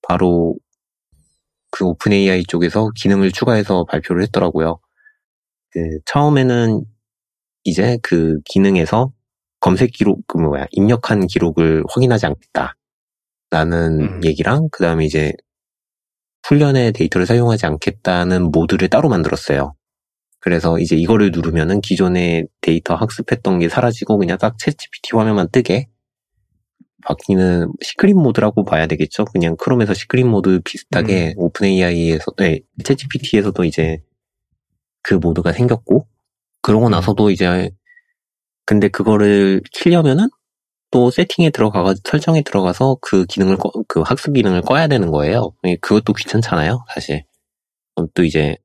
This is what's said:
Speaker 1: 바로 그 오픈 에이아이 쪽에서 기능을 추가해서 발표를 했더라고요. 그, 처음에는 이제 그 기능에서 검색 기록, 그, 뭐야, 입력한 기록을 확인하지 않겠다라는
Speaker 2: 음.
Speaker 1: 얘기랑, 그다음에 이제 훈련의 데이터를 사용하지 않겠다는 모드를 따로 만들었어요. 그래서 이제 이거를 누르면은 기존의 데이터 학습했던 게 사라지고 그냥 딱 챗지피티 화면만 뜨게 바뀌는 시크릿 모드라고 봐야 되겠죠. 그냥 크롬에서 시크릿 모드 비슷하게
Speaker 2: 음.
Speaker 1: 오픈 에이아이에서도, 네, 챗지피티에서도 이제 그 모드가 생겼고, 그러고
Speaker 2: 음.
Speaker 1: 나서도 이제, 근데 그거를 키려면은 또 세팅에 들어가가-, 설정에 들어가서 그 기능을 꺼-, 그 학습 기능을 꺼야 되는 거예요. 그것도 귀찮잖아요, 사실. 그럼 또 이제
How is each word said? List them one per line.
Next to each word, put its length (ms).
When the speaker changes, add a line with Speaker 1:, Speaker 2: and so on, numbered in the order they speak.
Speaker 1:
바로 500
그 160
오픈 260
에이아이 320
쪽에서 520
기능을 360
추가해서 520
발표를 400
했더라고요. 540
그, 100
처음에는 760
이제 380
그 420
기능에서 680
검색 320
기록, 340
그, 100
뭐야, 360
입력한 560
기록을 600
확인하지 380
않겠다라는 1700
Speaker 2:
음. 240
Speaker 1:
얘기랑, 480
그다음에 320
이제 280
훈련의 440
데이터를 340
사용하지 400
않겠다는 840
모드를 380
따로 200
만들었어요. 680
그래서 400
이제 160
이거를 340
누르면은 500
기존의 680
데이터 360
학습했던 640
게 80
사라지고 500
그냥 200
딱 200
챗지피티 580
화면만 360
뜨게 360
바뀌는 680
시크릿 360
모드라고 480
봐야 240
되겠죠. 380
그냥 300
크롬에서 380
시크릿 320
모드 380
비슷하게 720
Speaker 2:
음. 80
Speaker 1:
오픈 240
에이아이에서도, 720
네, 180
챗지피티에서도 840
이제 320
그 120
모드가 380
생겼고, 540
그러고 240
Speaker 2:
음. 60
Speaker 1:
나서도 380
이제, 400
근데 220
그거를 720
키려면은 560
또 180
세팅에 400
들어가가-, 440
설정에 380
들어가서 580
그 260
기능을 300
꺼-, 160
그 140
학습 320
기능을 280
꺼야 240
되는 240
거예요. 420
그것도 320
귀찮잖아요, 720
사실. 300
그럼 180
또 80
이제 420